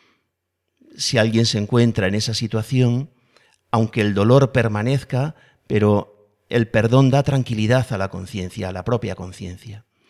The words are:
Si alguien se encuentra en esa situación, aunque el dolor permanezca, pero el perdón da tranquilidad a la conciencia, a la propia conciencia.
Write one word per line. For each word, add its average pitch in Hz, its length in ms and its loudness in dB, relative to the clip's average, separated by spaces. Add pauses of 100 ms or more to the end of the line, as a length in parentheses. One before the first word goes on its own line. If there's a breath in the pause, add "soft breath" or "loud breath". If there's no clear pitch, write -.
(960 soft breath)
Si - 200 -2
alguien 113 280 2
se 113 120 -2
encuentra 110 500 2
en 98 80 0
esa 110 180 -4
situación, 120 760 -2 (640 soft breath)
aunque 113 300 0
el 104 120 0
dolor 120 380 4
permanezca, 127 840 -2 (300 soft breath)
pero 104 720 -2 (120)
el 117 180 0
perdón 120 420 4
da 135 140 2
tranquilidad 120 680 0
a 101 40 -4
la 95 120 -4
conciencia, 92 600 -10
a 92 40 -10
la 92 100 -10
propia 107 320 -4
conciencia. 92 720 -14 (240 loud breath)